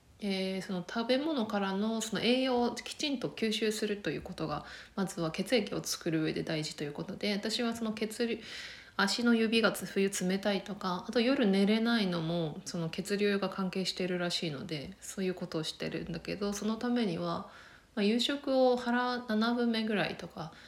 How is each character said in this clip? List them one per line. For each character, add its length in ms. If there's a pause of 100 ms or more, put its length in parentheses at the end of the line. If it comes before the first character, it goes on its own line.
(240)
え 400
ー、 20
そ 80
の 140
食 200
べ 100
物 300
か 120
ら 140
の 260
そ 160
の 60
栄 220
養 180
を 140
き 180
ち 160
ん 80
と 120
吸 220
収 200
す 160
る 100
と 140
い 60
う 40
こ 120
と 140
が、 180 (300)
ま 100
ず 140
は 120
血 240
液 180
を 100
作 280
る 120
上 80
で 120
大 200
事 120
と 80
い 40
う 60
こ 100
と 120
で、 180
私 300
は 120
そ 80
の 100
血 320
流、 140 (580)
足 260
の 100
指 280
が 100
つ-、 160
冬 220
冷 280
た 160
い 80
と 140
か、 320
あ 40
と 100
夜 260
寝 180
れ 140
な 200
い 60
の 160
も 440
そ 120
の 120
血 280
流 220
が 100
関 220
係 140
し 80
て 100
い 40
る 120
ら 100
し 180
い 40
の 160
で、 240 (100)
そ 220
う 20
い 40
う 40
こ 140
と 100
を 60
し 100
て 160
る 180
ん 40
だ 80
け 160
ど、 180
そ 120
の 100
た 120
め 200
に 100
は、 300 (480)
ま 60
あ、 20
夕 160
食 360
を 220
腹 500
七 280
分 160
目 140
ぐ 100
ら 120
い 100
と 100
か、 240 (160)